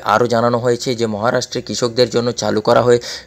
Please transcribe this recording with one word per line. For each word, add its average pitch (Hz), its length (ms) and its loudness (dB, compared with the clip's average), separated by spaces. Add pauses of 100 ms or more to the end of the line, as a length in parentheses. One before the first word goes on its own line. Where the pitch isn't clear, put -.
আরও 110 240 2
জানানো 117 300 0
হয়েছে 120 380 -2
যে 113 100 -2
মহারাষ্ট্রে 117 560 -2
কৃষকদের 120 480 0
জন্য 120 220 -2
চালু 107 300 -2
করা 120 200 4
হয়ে, 120 180 4 (280)